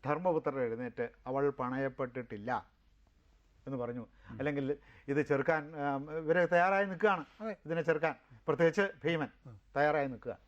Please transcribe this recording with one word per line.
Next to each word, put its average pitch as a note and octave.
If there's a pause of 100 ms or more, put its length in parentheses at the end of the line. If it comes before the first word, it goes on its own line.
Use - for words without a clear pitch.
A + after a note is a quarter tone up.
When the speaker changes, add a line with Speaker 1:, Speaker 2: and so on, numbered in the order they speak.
Speaker 1:
ധർമ്മപുത്രർ D#3
എഴുന്നേറ്റ്, A#2+ (180)
"അവൾ C#3
പണയപ്പെട്ടിട്ടില്ല" B2 (1000)
എന്ന് C3+
പറഞ്ഞു. A#2+
Speaker 2:
ഉം. -
Speaker 1:
അല്ലെങ്കിൽ C#3+ (300)
ഇത് C#3
ചെറുക്കാൻ, D3+
ആം, C#3+
ഇവര് E3
തയ്യാറായി F#3+
നിൽക്കുകയാണ് F#3 (160)
Speaker 2:
അതെ. G#3+ (100)
Speaker 1:
ഇതിനെ E3
ചെറുക്കാൻ. D#3 (320)
പ്രത്യേകിച്ച് E3 (140)
ഭീമൻ D#3 (160)
Speaker 2:
ഉം. A2 (180)
Speaker 1:
തയ്യാറായി D3
നിൽക്കുക. A#2 (100)